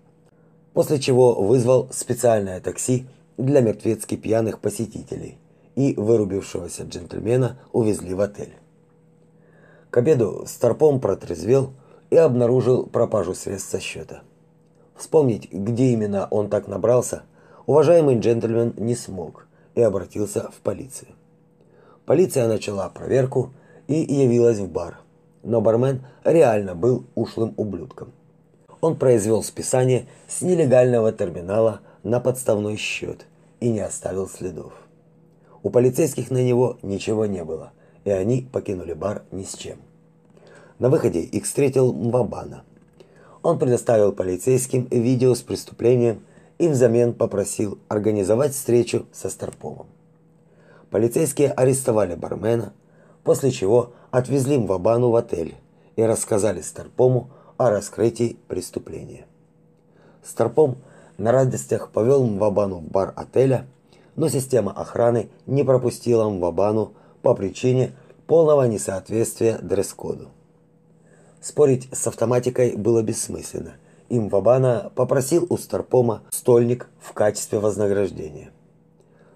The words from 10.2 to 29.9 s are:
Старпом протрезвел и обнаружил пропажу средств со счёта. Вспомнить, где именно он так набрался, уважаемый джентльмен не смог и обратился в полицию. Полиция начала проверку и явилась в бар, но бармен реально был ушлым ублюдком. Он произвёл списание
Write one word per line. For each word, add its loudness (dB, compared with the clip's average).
Старпом 2
протрезвел -2
и 4
обнаружил 4
пропажу -2
средств -10
со -4
счёта. -14
Вспомнить, 0
где 0
именно -2
он -2
так -2
набрался, 0
уважаемый 6
джентльмен 0
не -2
смог -12
и 2
обратился -2
в -20
полицию. -10
Полиция 2
начала -4
проверку -2
и -2
явилась 2
в -6
бар, -8
но 0
бармен 0
реально 2
был 0
ушлым -4
ублюдком. -8
Он 0
произвёл 2
списание 0